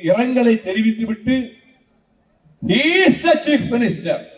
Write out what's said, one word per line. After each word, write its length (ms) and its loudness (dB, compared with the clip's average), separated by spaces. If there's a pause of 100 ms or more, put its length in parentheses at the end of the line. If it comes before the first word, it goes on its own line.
(120)
இரங்கலை 420 2 (140)
தெரிவித்துவிட்டு, 680 -2 (1300)
"He 220 0 (240)
is 180 2
the 80 4 (120)
chief 180 0 (100)
minister." 420 -2 (220)